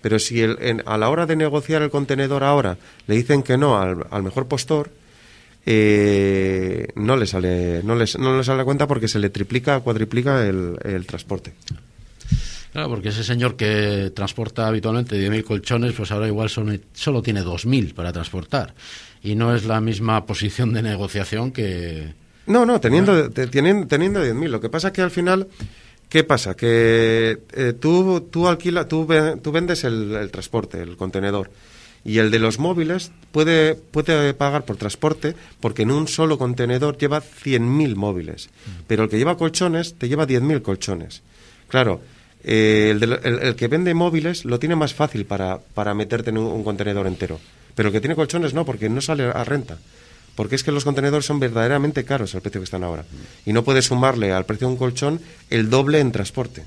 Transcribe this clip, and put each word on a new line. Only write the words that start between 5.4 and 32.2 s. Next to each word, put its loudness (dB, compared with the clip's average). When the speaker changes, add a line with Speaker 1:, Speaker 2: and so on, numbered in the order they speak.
Speaker 1:
eh, 4
no 0
le 2
sale, 0
no 0
les, 0
no 2
le 0
sale 0
a 0
cuenta 2
porque 0
se 0
le 2
triplica, 0
cuadriplica 0
el, -2
el -4
transporte. -10
Speaker 2:
Claro, -6
porque -4
ese -4
señor 0
que 0
transporta -4
habitualmente -2
diez 0
mil -2
colchones, -2
pues -6
ahora 0
igual -2
son, -2
solo 0
tiene -2
dos -4
mil 2
para -6
transportar. -6
Y -2
no 2
es 0
la 0
misma 0
posición -2
de 0
negociación -4
que -6
Speaker 1:
No, 4
no, 2
teniendo, 4
Speaker 2:
Ya. -6
Speaker 1:
te-, -4
tienen-, 2
teniendo 2
diez 0
mil. -2
Lo -2
que -6
pasa -2
es -2
que -2
al 0
final, 0
¿qué 4
pasa? 0
Que, 4
eh, 0
tú, 2
tú 0
alquila-, 0
tú 0
ve-, 2
tú -4
vendes 0
el, -2
el -4
transporte, -6
el -12
contenedor. -2
Y 0
el 6